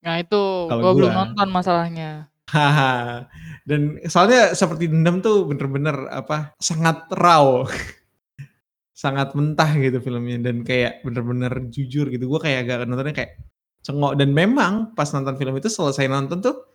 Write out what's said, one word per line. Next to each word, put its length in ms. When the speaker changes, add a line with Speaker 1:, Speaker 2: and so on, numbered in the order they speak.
Speaker 1:
Nah, 160
itu 180
Speaker 2:
Kalau 160
Speaker 1:
gue 160
belum 120
Speaker 2:
gua. 120
Speaker 1:
nonton 280
masalahnya. 800
Speaker 2:
<laughs> 800
Dan 160
soalnya 480
Seperti 340
Dendam 320
tuh 300
bener-bener, 640
apa, 480
sangat 520
raw. 540
<laughs> 400
Sangat 440
mentah 400
gitu 240
filmnya 400
dan 240
kayak 400
bener-bener 480
jujur 400
gitu. 180
Gue 140
kayak 240
agak 120
nontonnya 240
kayak 240
cengok. 320
Dan 160
memang 640
pas 160
nonton 240
film 160
itu, 160
selesai 400
nonton 320
tuh 160